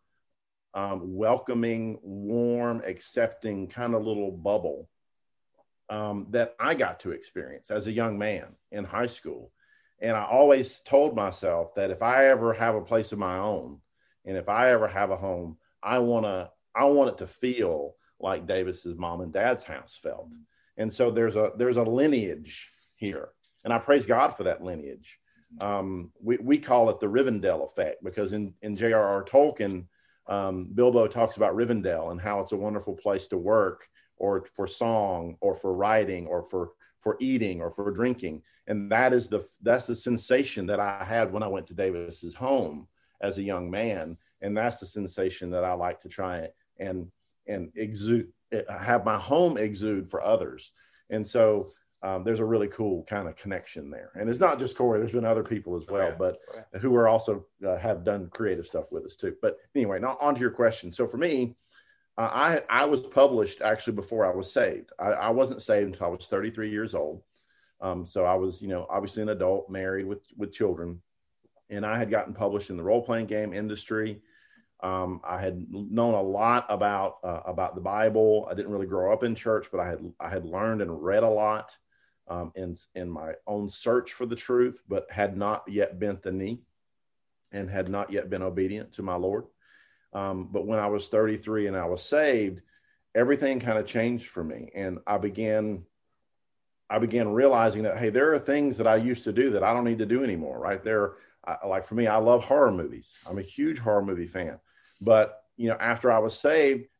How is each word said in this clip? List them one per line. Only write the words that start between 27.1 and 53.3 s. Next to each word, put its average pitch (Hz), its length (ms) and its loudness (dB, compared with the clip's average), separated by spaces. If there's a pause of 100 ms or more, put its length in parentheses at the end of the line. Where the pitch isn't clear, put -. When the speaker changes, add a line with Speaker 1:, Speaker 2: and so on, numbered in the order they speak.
Speaker 1:
effect - 380 -4
because 95 300 -4
in, 101 280 -6
in 104 140 -8
J 113 180 0
R 107 100 6
R 98 200 0
Tolkien, 101 640 4 (420)
um, 95 460 -4
Bilbo 120 340 6
talks 113 300 0
about 98 180 2
Rivendell 92 560 0
and 87 80 -8
how 101 220 -4
it's - 100 -6
a 104 60 -2
wonderful 104 360 -4
place 98 360 -2
to 95 80 -2
work 95 500 2 (300)
or 98 280 -2 (100)
for 98 120 -4
song 95 720 -2
or 98 160 2
for 95 180 -2
writing 98 540 2
or 87 160 -2
for, 90 280 -6 (280)
for - 200 -2
eating 110 420 0
or 85 100 -6
for 101 200 -4
drinking. 98 500 -2 (260)
And 101 240 -4
that 127 220 4
is 117 160 2
the, 104 180 -4 (140)
that's 120 260 2
the 120 80 -4
sensation 123 720 0
that 98 120 0
I 98 240 -4
had 107 280 0
when 107 120 -4
I 104 40 -4
went 98 200 -6
to 87 60 -20
Davis's 85 640 -6
home 120 520 -2 (340)
as 98 160 -4
a 98 60 -4
young 90 280 -4
man. 95 460 -4 (240)
And 101 140 -4
that's 117 240 -2
the - 60 -16
sensation 92 640 -6
that 90 120 -2
I 90 100 0
like 87 280 -6
to 90 80 -18
try 87 400 -8 (280)
and, 92 320 -8 (380)
and 90 280 -8
exude, 110 520 -2 (420)
have 104 360 0
my 107 120 2
home 147 400 2
exude 104 520 -2
for - 120 -4
others. 90 500 0 (380)
And 107 160 -4
so, 107 460 4 (320)
um, 95 200 -4
there's 110 160 0
a 107 60 0
really 107 220 2
cool 98 380 -4
kind 101 220 -6
of 80 80 -12